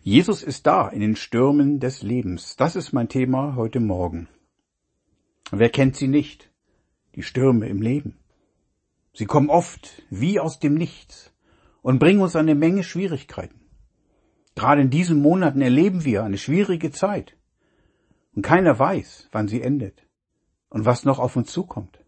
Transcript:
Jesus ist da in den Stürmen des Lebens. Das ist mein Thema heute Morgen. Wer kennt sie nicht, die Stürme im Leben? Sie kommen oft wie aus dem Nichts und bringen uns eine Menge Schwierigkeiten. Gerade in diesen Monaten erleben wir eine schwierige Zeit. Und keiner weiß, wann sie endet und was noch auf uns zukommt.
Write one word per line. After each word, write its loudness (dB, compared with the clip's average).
Jesus 2
ist -4
da 2
in -10
den 0
Stürmen 0
des -6
Lebens. -6
Das 0
ist -8
mein -2
Thema -2
heute -4
Morgen. -4
Wer 2
kennt 0
sie -2
nicht, -2
die -12
Stürme 0
im -4
Leben? -4
Sie -8
kommen 2
oft -2
wie -2
aus -8
dem 0
Nichts -8
und 2
bringen 6
uns 0
eine 2
Menge 2
Schwierigkeiten. -8
Gerade 2
in 4
diesen 2
Monaten 2
erleben 2
wir -2
eine -6
schwierige -2
Zeit. -6
Und -4
keiner 4
weiß, -4
wann -2
sie -4
endet -6
und -6
was 0
noch 2
auf -2
uns -2
zukommt. -10